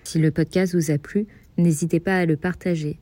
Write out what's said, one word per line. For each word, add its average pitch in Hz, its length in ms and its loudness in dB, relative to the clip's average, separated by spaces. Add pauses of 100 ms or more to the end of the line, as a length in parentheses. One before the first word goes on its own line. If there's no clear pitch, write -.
Si - 140 -4
le 156 120 4
podcast 175 440 0
vous 160 160 0
a 147 60 2
plu, 202 300 -4 (320)
n'hésitez 170 420 2
pas 190 160 -2
à 180 80 0
le 156 140 0
partager. 165 640 -4